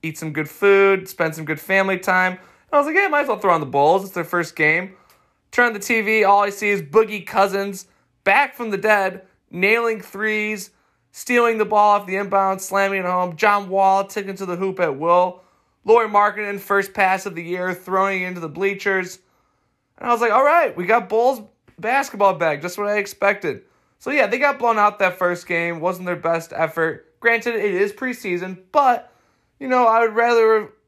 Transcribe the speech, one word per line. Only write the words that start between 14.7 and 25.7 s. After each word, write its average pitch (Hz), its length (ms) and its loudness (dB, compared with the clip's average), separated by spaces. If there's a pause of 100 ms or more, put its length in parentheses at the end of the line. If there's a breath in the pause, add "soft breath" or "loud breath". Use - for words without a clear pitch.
at 151 160 -2
will. 180 440 2 (440 soft breath)
Lauri 220 240 4
Markkanen, 202 500 0
first 196 340 -2
pass 190 320 0
of 190 80 -8
the 170 100 -10
year, 180 300 -4
throwing 190 500 -2
it 180 40 -6
into 180 140 -8
the 160 80 -8
bleachers. 190 680 -4 (800)
And - 120 -8
I - 20 4
was 233 80 2
like, 226 140 0
"All 262 100 4
right, 302 320 2
we 175 100 -6
got 214 220 0
Bulls 233 340 0 (380)
basketball 214 540 0
back," 156 280 -2
just 180 160 -8
what 202 100 -4
I 208 100 0
expected. 196 640 -2 (380)
So, 247 120 -6
yeah, 269 160 2
they 233 100 -2
got 277 220 0
blown 233 180 0
out 208 220 2
that 185 180 0
first 175 300 -2
game. 170 320 -4